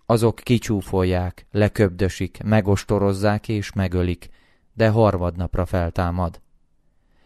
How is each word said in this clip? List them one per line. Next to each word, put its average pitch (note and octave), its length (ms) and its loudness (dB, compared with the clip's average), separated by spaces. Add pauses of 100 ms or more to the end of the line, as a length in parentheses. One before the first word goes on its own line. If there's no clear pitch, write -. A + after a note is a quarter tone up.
azok A2+ 280 2
kicsúfolják, F#2 1160 -2
leköbdösik, G2 920 0
megostorozzák G2+ 1040 0
és G#2+ 240 -4
megölik, F2+ 560 -2 (440)
de A2 160 2
harmadnapra F2+ 800 0
feltámad." F2 760 -4 (840)